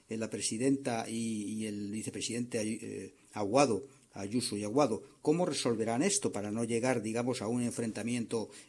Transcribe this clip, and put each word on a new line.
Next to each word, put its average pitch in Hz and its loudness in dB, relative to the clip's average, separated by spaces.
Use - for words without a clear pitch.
eh, 110 -4
la 110 -2
presidenta 117 0
y, 113 -2
y 110 -2
el 104 -4
vicepresidente, 113 -4
eh, 104 -6
Aguado, 110 4
Ayuso 104 -2
y 104 -4
Aguado, 110 2
cómo 156 4
resolverán 117 0
esto 196 2
para 104 -4
no 113 0
llegar, 117 2
digamos, 117 0
a 104 -2
un 123 0
enfrentamiento, 113 -2